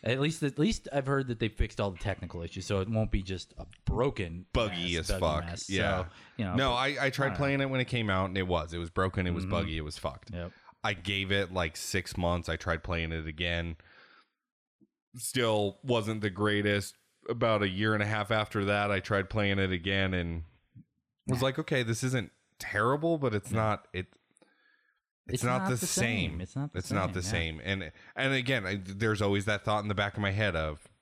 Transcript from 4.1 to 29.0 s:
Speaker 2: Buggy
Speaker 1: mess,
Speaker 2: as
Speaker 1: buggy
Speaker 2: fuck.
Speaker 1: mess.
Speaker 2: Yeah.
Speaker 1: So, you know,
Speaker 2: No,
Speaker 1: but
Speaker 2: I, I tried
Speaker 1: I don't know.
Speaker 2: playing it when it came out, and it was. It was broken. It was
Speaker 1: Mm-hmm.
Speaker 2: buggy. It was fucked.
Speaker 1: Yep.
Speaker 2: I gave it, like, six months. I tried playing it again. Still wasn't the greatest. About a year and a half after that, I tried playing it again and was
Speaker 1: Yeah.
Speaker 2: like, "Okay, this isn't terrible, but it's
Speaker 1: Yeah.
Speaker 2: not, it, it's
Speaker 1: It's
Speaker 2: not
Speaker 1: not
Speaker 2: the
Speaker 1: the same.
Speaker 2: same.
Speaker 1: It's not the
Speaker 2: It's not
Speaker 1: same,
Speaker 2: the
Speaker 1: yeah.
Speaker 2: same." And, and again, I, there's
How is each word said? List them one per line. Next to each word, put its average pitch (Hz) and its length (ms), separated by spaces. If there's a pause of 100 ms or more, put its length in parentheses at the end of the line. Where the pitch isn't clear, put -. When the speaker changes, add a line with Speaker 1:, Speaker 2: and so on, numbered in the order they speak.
Speaker 2:
Buggy 90 440
Speaker 1:
mess, 76 120
Speaker 2:
as 95 100
Speaker 1:
buggy 78 220
Speaker 2:
fuck. 82 80
Speaker 1:
mess. 87 200
Speaker 2:
Yeah. 92 340
Speaker 1:
So, 85 40 (300)
you 110 80
know, 90 100
Speaker 2:
No, 131 160
Speaker 1:
but 123 40
Speaker 2:
I, 135 300
I 135 40
tried 139 180
Speaker 1:
I - 20
don't - 40
know. 90 40
Speaker 2:
playing 139 240
it 139 100
when 131 100
it 123 60
came 113 240
out, 95 140
and 92 120
it 92 100
was. 85 260
It 87 60
was 85 120
broken. 95 360
It 87 60
was 87 120
Speaker 1:
Mm-hmm. 92 60
Speaker 2:
buggy. 82 260
It 78 60
was 76 140
fucked. - 340
Speaker 1:
Yep. 87 200 (340)
Speaker 2:
I 104 80
gave 95 380
it, 98 220
like, 87 240
six - 400
months. 87 320
I 82 80
tried 82 260
playing 82 300
it 80 120
again. 85 520 (1400)
Still 110 680
wasn't 110 380
the 104 80
greatest. 104 680 (340)
About 113 320
a 98 80
year 107 240
and 104 100
a - 20
half 107 260
after 107 340
that, 101 260
I 95 80
tried 98 300
playing 101 300
it 95 120
again 95 420
and 85 300 (840)
was 123 140
Speaker 1:
Yeah. 127 60
Speaker 2:
like, 135 140
"Okay, 147 220
this 113 220
isn't 127 280 (280)
terrible, 147 580
but 131 160
it's - 180
Speaker 1:
Yeah. 107 80
Speaker 2:
not, 110 340
it, 92 140 (1200)
it's - 80
Speaker 1:
It's 123 100
Speaker 2:
not 127 160
Speaker 1:
not 190 80
Speaker 2:
the 127 80
Speaker 1:
the 180 80
same. 117 460
Speaker 2:
same. 78 100
Speaker 1:
It's - 160
not 143 160
the 90 60
Speaker 2:
It's - 120
not 98 140
Speaker 1:
same, 90 80
Speaker 2:
the 92 80
Speaker 1:
yeah. 92 100
Speaker 2:
same." 80 320
And, 92 280 (260)
and 135 160
again, 127 320
I, 95 180
there's 101 380